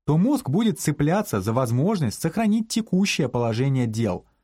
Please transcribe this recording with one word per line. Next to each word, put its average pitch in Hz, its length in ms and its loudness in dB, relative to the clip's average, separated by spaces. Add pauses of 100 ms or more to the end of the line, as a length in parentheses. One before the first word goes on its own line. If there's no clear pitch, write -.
то 147 120 2
мозг 247 320 2
будет 196 320 2
цепляться 151 640 0
за 110 100 0
возможность 131 640 0
сохранить 220 500 0
текущее 185 600 0
положение 123 580 0
дел, 107 380 -2 (200)